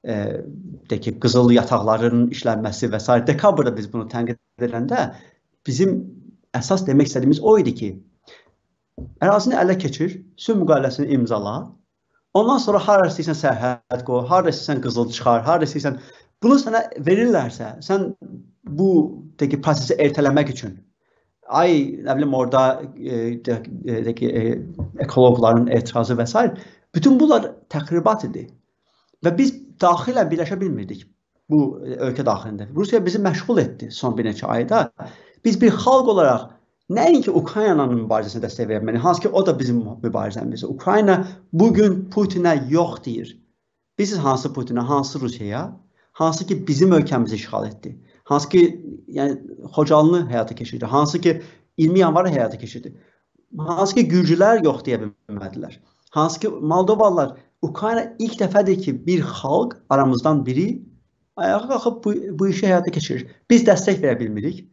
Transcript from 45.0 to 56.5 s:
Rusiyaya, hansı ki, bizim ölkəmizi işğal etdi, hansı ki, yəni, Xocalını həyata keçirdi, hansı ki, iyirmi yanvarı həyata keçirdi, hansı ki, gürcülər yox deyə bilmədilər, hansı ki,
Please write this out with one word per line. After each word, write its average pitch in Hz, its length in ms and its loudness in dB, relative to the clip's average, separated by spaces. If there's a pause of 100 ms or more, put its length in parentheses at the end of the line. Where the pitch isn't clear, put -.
Rusiyaya, 120 520 -8 (420)
hansı 160 340 -2
ki, - 200 -4
bizim 156 240 4
ölkəmizi 123 440 2
işğal 104 320 -6
etdi, - 280 -16 (280)
hansı 147 260 -2
ki, 180 120 6 (480)
yəni, 139 300 -4 (340)
Xocalını 156 560 4
həyata 117 260 -4
keçirdi, 117 300 -10
hansı 147 360 0
ki, 165 200 2 (360)
iyirmi 170 220 4
yanvarı 180 300 4
həyata 127 300 -2
keçirdi, - 340 -14 (640)
hansı 170 380 -2
ki, 240 160 4
gürcülər 180 520 4
yox 143 220 0
deyə 120 160 -2
bilmədilər, 101 800 -12 (320)
hansı 160 280 -2
ki, 214 120 -4 (100)